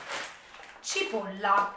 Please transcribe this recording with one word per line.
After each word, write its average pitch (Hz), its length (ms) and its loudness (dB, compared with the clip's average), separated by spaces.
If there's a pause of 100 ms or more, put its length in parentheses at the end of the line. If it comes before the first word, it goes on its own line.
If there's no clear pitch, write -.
(800)
cipolla, 202 960 2